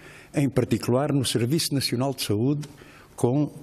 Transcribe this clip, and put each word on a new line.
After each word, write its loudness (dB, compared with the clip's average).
em 2
particular 0
no 2
Serviço 0
Nacional -2
de -8
Saúde, 0
com 2